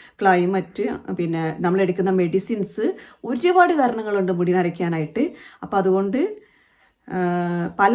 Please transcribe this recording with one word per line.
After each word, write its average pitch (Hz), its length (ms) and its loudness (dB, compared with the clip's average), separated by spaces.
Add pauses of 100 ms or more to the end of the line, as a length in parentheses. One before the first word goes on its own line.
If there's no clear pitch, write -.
(180)
ക്ലൈമറ്റ്, 190 680 0 (280)
പിന്നെ 165 280 -2 (160)
നമ്മളെടുക്കുന്ന 185 560 0
മെഡിസിൻസ്, 190 720 -2 (360)
ഒരുപാട് 349 520 4
കാരണങ്ങളുണ്ട് 214 580 0
മുടി 175 200 0
നരയ്ക്കാനായിട്ട്. 170 720 -2 (340)
അപ്പം - 200 -2
അതുകൊണ്ട്, 190 420 2 (840)
ഏഹ്, 175 680 -2
പല 202 220 4